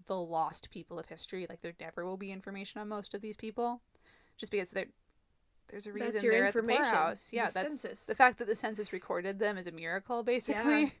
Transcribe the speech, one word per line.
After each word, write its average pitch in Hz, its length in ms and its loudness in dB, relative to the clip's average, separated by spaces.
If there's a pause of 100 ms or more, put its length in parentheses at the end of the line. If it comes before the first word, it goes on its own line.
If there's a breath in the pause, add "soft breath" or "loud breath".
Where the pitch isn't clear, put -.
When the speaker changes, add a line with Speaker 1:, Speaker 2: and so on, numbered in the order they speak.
Speaker 1:
the 190 120 -2
lost 160 520 -2
people 170 280 -12
of 160 80 -10
history. 180 400 -8
Like, 175 140 -14
there 170 180 -8
never 165 280 -8
will 190 100 -4
be 196 160 -8
information 196 480 -10
on 208 80 -6
most 208 240 -8
of 202 80 -6
these 214 160 -8
people. 240 460 -4 (560 soft breath)
Just 208 120 -8
because 196 200 -2
they're, 190 160 -4 (840)
there's 208 180 -12
a 208 60 -8
Speaker 2:
That's 220 220 -2
Speaker 1:
reason 202 100 0
Speaker 2:
your 226 80 6
Speaker 1:
they're 226 140 6
at 202 80 2
the 233 60 2
Speaker 2:
information. 233 240 4
Speaker 1:
poorhouse. 190 500 2
Yeah, 233 140 0
Speaker 2:
The 254 40 -4
Speaker 1:
that's 269 300 0
Speaker 2:
census. 190 240 -10
Speaker 1:
the 214 80 -2
fact 254 240 8
that 233 80 -4
the 214 80 2
census 214 400 -4
recorded 190 460 -2
them 208 180 2
is 180 80 -8
a 170 60 -6
miracle, 180 500 -4
basically. 254 640 4
Speaker 2:
Yeah. 269 60 2 (100)